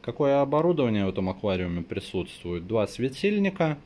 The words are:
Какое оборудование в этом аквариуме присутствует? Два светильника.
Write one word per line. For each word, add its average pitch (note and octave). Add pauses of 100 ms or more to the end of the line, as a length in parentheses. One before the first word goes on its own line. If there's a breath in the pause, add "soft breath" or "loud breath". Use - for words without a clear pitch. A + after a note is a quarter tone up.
Какое C#3
оборудование C#3
в F#2+
этом F#2+
аквариуме F#2
присутствует? F2
Два G#2
светильника. F3